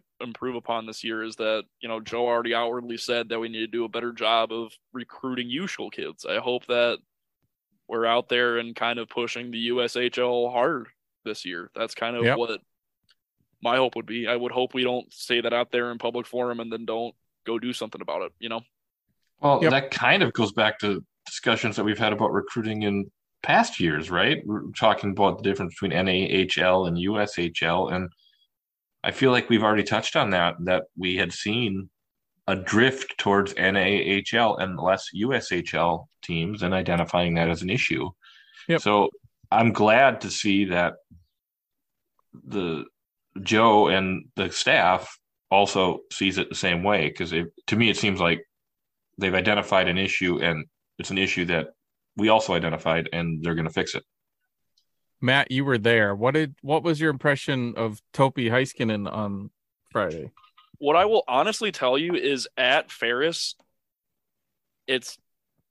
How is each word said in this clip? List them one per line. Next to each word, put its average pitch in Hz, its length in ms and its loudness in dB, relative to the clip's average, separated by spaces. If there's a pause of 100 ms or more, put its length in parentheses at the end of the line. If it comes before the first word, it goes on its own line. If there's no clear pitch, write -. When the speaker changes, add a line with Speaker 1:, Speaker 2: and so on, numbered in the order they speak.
(200)
Speaker 1:
improve 123 340 -10
upon 113 320 -6
this 110 160 -14
year 110 220 -6
is 110 120 -12
that, 110 280 -2 (160)
you 117 80 -12
know, 113 120 -6
Joe 117 280 -4
already 117 260 0
outwardly 117 440 -4
said 117 320 -4
that 113 100 -4
we 113 80 -6
need 110 120 -8
to 113 60 -4
do 117 180 -4
a 113 40 -8
better 120 240 -6
job 113 400 2
of 113 200 -8 (200)
recruiting 123 580 -8
U 165 160 -6
school 104 240 -10
kids. - 340 -12
I 101 140 -2
hope 123 280 -4
that 120 320 0 (920)
we're 113 180 -2
out 120 220 2
there 120 300 2
and 117 180 -8
kind 120 240 -2
of 110 80 -10
pushing 120 420 -6
the 117 80 -8
U 120 240 -2
S 120 140 -2
H 123 220 -2
L 123 320 0
hard 123 360 0 (380)
this 107 200 -10
year. 87 300 -10
That's 113 220 -4
kind 117 200 -6
of 117 80 0
Speaker 2:
Yep. 117 140 2
Speaker 1:
what 113 220 -4 (1040)
my 120 120 2
hope 131 180 2
would 113 120 -8
be. 113 200 -6
I 120 80 0
would 120 160 -2
hope 127 240 -2
we 127 80 0
don't 123 300 -2
say - 280 -2
that 117 120 0
out 120 180 0
there 120 220 -2
in 117 60 -12
public 120 280 -4
forum 123 320 -4
and 113 140 -10
then 113 120 -10
don't 113 300 -6 (320)
go 113 140 -2
do 123 120 -4
something 110 280 -10
about 87 220 -4
it, - 180 -10
you 113 80 -10
know? 113 140 -6 (760)
Speaker 3:
Well, 143 240 4
Speaker 2:
Yep. 156 80 6
Speaker 3:
that 135 220 2
kind 160 320 4
of 117 80 0
goes 110 200 0
back 107 280 2
to 101 240 -2 (220)
discussions 113 500 -2
that 104 80 -2
we've 104 140 0
had 107 140 2
about 104 200 0
recruiting 107 500 -4
in 101 280 -2 (320)
past 214 360 2
years, 78 320 0
right? 101 360 2
We're 104 260 -6
talking 104 380 2
about 95 280 2
the - 60 -10
difference 95 300 -2
between 92 180 -4
N 92 160 2
A 92 40 2
H 92 460 0
L 92 280 4
and 85 120 -2
U 101 220 -2
S 104 180 -2
H 85 240 -2
L, 87 260 0
and 92 200 -4 (960)
I - 60 0
feel 131 220 2
like 120 180 2
we've 110 140 6
already 107 200 4
touched - 320 -2
on 120 140 2
that, 85 240 2 (100)
that 92 200 2 (120)
we 92 200 -4
had 87 160 -2
seen 104 560 -4 (600)
a 95 80 0
drift 113 640 0
towards 98 380 2
N 95 200 2
A 95 100 2
H 98 480 0
L 117 220 2
and 92 200 -4
less 90 360 0
U 117 220 -2
S - 180 -2
H 87 220 -4
L 82 340 0 (140)
teams 85 420 -4
and 90 100 0
identifying 87 600 0
that 85 140 2
as 85 140 -2
an 90 80 -4
issue. 69 400 -2 (560)
Speaker 2:
Yep. 165 140 0
Speaker 3:
So 104 300 2 (420)
I'm 107 200 6
glad 110 500 6
to 101 80 -8
see 101 360 2
that 87 280 0 (1500)
the 85 380 -4 (580)
Joe 107 460 6
and 95 380 0 (100)
the 92 140 -2
staff 92 680 2 (320)
also 98 500 4 (120)
sees 95 260 0
it 90 100 -2
the - 60 -10
same 87 280 0
way, 90 280 2
'cause 85 220 -8
it, 85 140 0 (200)
to 107 100 0
me, 113 140 4
it 98 60 0
seems 95 240 0
like 85 260 0 (720)
they've 95 160 0
identified 95 540 2
an 90 100 0
issue, 92 420 0
and 80 260 -2 (320)
it's - 120 -8
an 95 80 -2
issue 92 280 0
that 82 220 -2 (480)
we 107 120 2
also 110 260 4
identified, 82 580 -2
and 82 300 -4
they're 82 120 -2
gonna 80 160 -2
fix - 240 -4
it. - 100 -8 (1160)
Speaker 2:
Matt, 131 300 2
you 131 140 0
were 131 140 2
there. 107 360 4
What 120 200 0
did, 151 280 0
what 147 200 0
was 160 180 0
your 156 100 2
impression 135 640 -2
of 110 260 -4 (100)
Topi 131 380 2
Heiskanen 110 600 0
on 101 400 -6 (400)
Friday? 82 400 -4 (480)
Speaker 1:
What 147 180 2
I 185 80 6
will 214 240 2
honestly 190 440 0
tell 127 240 0
you 170 180 -2
is 135 420 -2
at 131 340 2
Ferris, 131 640 -2 (1300)
it's 131 300 -4 (540)